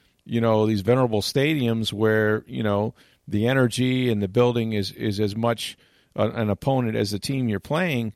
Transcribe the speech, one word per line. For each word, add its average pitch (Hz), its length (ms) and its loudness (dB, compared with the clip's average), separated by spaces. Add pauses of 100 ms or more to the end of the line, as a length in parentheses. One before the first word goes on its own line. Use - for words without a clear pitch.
(260)
you 117 140 -2
know, 110 260 4
these 107 160 0
venerable 117 400 2
stadiums 127 680 0
where, 107 540 2
you 123 160 -6
know, 104 320 0 (320)
the 107 220 0
energy 127 640 2
and 104 120 0
the 95 60 -2
building 117 460 2
is, 101 180 -2
is 107 260 -4
as 104 160 0
much 117 440 -4 (360)
a, 110 140 0
an 110 220 -2
opponent 120 440 -2
as 104 180 -2
the 101 60 -4
team 127 300 -4
you're 101 120 -2
playing, 143 560 -4